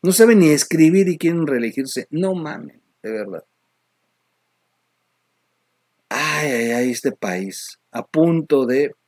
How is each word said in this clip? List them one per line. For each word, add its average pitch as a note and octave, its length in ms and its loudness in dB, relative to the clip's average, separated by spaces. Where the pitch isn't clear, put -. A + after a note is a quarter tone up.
No F#3 100 2
sabe A3+ 240 6
ni E3+ 140 6
escribir E3 580 4
y E3+ 100 -2
quieren E3+ 280 0
reelegirse. C3 640 -6
No F#3 240 -4
mamen, D3+ 480 -12
de A2 80 -10
verdad. G2+ 320 -10
Ay, D3+ 420 -4
ay, A#2 200 -2
ay, B2 200 -2
este A#2+ 200 -4
país, F#2+ 680 -10
a A2 140 -10
punto D#3 600 0
de C3 300 -2